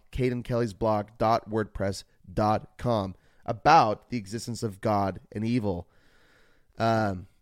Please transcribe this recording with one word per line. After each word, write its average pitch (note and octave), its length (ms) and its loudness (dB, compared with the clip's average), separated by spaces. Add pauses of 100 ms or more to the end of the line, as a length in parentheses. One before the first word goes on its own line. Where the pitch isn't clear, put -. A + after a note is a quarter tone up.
(120)
caden B2 320 -2
kellys A#2 300 -2
blog G#2+ 360 0 (100)
dot A2+ 280 2
wordpress G2+ 560 -4 (280)
dot G#2+ 460 0
com, G#2 380 -2 (300)
about A#2 640 4
the B2 80 -4
existence G#2+ 440 -8
of G2 200 -6
God G2+ 400 0 (100)
and G#2+ 140 -6
evil, G#2 420 -2 (880)
um, A2 500 0 (140)